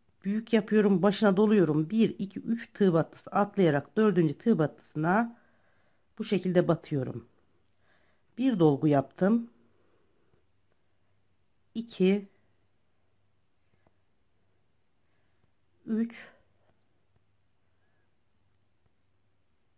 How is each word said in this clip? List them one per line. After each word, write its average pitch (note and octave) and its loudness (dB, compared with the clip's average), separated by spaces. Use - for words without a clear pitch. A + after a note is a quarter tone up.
büyük G#3+ -6
yapıyorum. G#3 2
Başına G3+ 2
doluyorum. E3+ 2
Bir, G#3+ 0
iki, - -10
üç - -8
tığ F#3+ 2
battısı - -4
atlayarak F3+ -2
dördüncü F3+ 2
tığ A3 0
battısına F3+ -4
bu A3 -8
şekilde F3+ 0
batıyorum. B2+ -6
Bir A#3+ 0
dolgu D3+ 2
yaptım. F#3 0
İki, G3+ -2
üç, A3+ -6